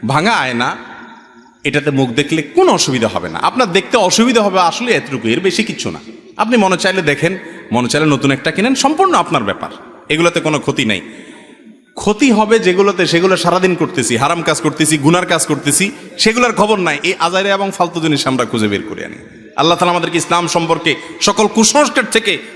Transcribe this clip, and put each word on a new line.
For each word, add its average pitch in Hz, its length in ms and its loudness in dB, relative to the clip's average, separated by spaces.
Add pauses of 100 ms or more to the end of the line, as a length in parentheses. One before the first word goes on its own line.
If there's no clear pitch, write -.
ভাঙা 151 240 2
আয়না, 135 460 0 (880)
এটাতে 143 260 0
মুখ 135 200 0
দেখলে 147 320 -2
কোনো 339 300 2
অসুবিধা 127 360 0
হবে 87 200 -4
না। 82 100 -8
আপনার 190 340 0
দেখতে 185 240 0
অসুবিধা 226 460 4
হবে 190 180 0
আসলে 220 320 0
এতটুকু, 131 360 -2
এর 123 120 0
বেশি 190 240 0
কিচ্ছু 151 260 -8
না। 80 80 -10 (380)
আপনি 226 200 0
মনে 190 200 4
চাইলে 185 260 0
দেখেন, 147 360 0 (340)
মনে 120 160 0
চাইলে 147 180 0
নতুন 139 260 2
একটা 135 180 -2
কিনেন, 226 240 0
সম্পূর্ণ 311 400 2
আপনার 147 280 0
ব্যাপার, 98 280 -4 (380)
এগুলোতে 170 320 2
কোনো 151 200 0
ক্ষতি 139 240 -2
নাই। 104 160 0 (960)
ক্ষতি 214 380 2
হবে 214 260 4
যেগুলোতে, 180 480 2
সেগুলো 175 300 2
সারাদিন 175 380 2
করতেছি, 131 420 -2
হারাম 156 260 0
কাজ 151 180 0
করতেছি, 151 380 0
গুনার 170 280 2
কাজ 175 200 0
করতেছি, 143 460 0 (260)
সেগুলোর 226 340 2
খবর 208 260 2
নাই। 160 240 -2
এই 175 160 0
আজাইরা 185 320 0
এবং 196 280 0
ফালতু 170 220 -2
জিনিস 156 260 0
আমরা 131 180 0
খুঁজে 107 240 -2
বের 101 200 -2
করে 82 160 -10
আনি। - 520 -18
আল্লাহ 165 220 2
তাআলা 175 120 2
আমাদেরকে 170 280 0
ইসলাম 170 300 0
সম্পর্কে 165 460 0 (260)
সকল 208 260 2
কুসংস্কার 240 680 2
থেকে 208 260 0 (180)